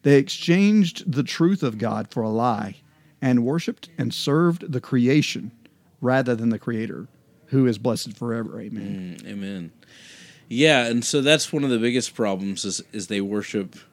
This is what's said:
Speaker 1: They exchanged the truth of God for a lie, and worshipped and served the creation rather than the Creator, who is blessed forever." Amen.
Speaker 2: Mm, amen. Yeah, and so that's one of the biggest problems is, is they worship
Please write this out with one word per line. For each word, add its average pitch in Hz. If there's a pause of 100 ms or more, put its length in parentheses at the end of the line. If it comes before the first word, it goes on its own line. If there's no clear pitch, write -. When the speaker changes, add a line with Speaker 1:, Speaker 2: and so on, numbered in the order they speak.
Speaker 1:
They 143
exchanged 190
the 127
truth 175
of 117
God 110
for 120
a 110
lie, 110 (460)
and 123
worshipped 165 (100)
and 117
served 170
the 127
creation 127 (480)
rather 123
than 113
the 110
Creator, 113 (400)
who 135
is 113
blessed 110
forever." 113
Amen. 101
Speaker 2:
Mm, -
amen. 98 (760)
Yeah, 131
and 117
so 147
that's 147
one 151
of 135
the 120
biggest 120
problems 98
is, 95 (100)
is 101
they 101
worship 98 (160)